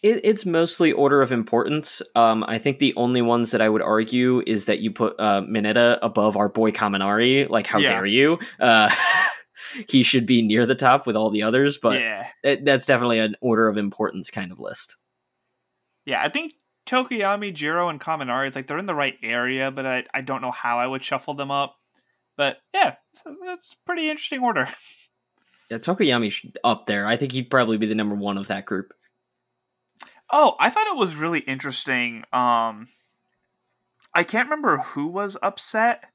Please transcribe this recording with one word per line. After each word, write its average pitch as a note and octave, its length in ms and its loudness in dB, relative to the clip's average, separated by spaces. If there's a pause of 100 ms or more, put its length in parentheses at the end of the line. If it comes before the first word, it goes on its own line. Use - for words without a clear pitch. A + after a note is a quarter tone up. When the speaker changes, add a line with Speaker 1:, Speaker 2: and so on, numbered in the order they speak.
Speaker 1:
it, A3 220 4
it's G#3 200 2
mostly E3 480 2
order C#3 300 4
of B2 100 2
importance. A#2+ 720 -2 (120)
Um, A2+ 320 4
I A2+ 120 -4
think C3+ 200 -2
the C#3 180 2
only B2 260 2
ones A#2 300 2
that A2 100 2
I A2 60 4
would G#2+ 140 2
argue B2 640 2
is G#2 200 -2
that G#2 140 0
you A2 100 -2
put, A2 280 -2
uh, G2+ 240 2
Mineta A2+ 600 2
above G#2+ 340 2
our G2+ 140 2
boy A2 200 2
Kaminari. G#2+ 760 2
Like, A2 180 -2
how G#2+ 120 0
Speaker 2:
Yeah. C3+ 100 4
Speaker 1:
dare A2+ 180 0
you? C#3 320 4 (220)
Uh, A2+ 300 6
<laughs> - 960 -2
he C3 140 4
should A#2+ 240 2
be A#2 160 4
near A2 240 2
the B2+ 80 2
top C3+ 320 2
with G#2+ 100 0
all A2 140 2
the G#2 120 -2
others, C3+ 360 2
but A#2+ 220 2
Speaker 2:
Yeah. G#2+ 280 -4 (140)
Speaker 1:
it, C#3 220 0
that's C3+ 220 2
definitely A#2+ 340 2
an G#2+ 200 -2
order A2+ 280 2
of G#2+ 100 0
importance G2+ 520 -4
kind F#2 220 -10
of - 80 -20
list. - 360 -12 (1080)
Speaker 2:
Yeah, B2 180 -2
I D3 60 -2
think D#4 240 -6 (340)
Tokoyami, G#3 680 -2
Jiro, D#3+ 340 -2
and D3+ 100 -6
Kaminari, C#3 480 -4
it's C3+ 100 -8
like B2+ 100 -10
they're D3 100 -6
in F#3 80 -6
the F#3 100 -6
right C#3 280 -2
area, B2+ 480 -2
but C3+ 160 -8
I, B2+ 260 -4
I C3+ 80 -4
don't C3+ 220 -6
know B2 80 -6
how A#2+ 280 -4
I B2 80 0
would C3 160 -6
shuffle C#3+ 300 -6
them C#3 180 -8
up. C#3 280 -4 (580)
But C#3 220 -2 (160)
yeah, F#4+ 220 0 (180)
so D4 280 -20
that's F4+ 300 -14
a - 40 -20 (100)
pretty E4 240 -4
interesting D4+ 320 -8
order. G#3 300 0
<laughs> - 60 -18 (920)
Speaker 1:
Yeah, A2+ 80 -8
Tokoyami B2 520 0
sh-, - 140 -10 (180)
up A#2 220 0
there. G2+ 220 -2
I A2+ 100 0
think C3 160 -6
he'd B2+ 160 -6
probably A2+ 300 2
be A2 80 -2
the G#2+ 80 -2
number G#2 200 -2
one G2+ 220 -4
of G2 120 -10
that G2 180 -8
group. G2 260 -6 (1400)
Speaker 2:
Oh, C#4+ 320 4
I G#3 80 4
thought G#4+ 200 0
it F#4 80 -4
was F#3 200 -2
really D#3+ 240 -2
interesting. B2+ 840 -6 (100)
Um, A#2 540 0 (1200)
I E3+ 120 2
can't A3+ 260 -2
remember C#4+ 260 0
who C#3 300 -6
was F#3+ 360 -6
upset A3 600 -2 (100)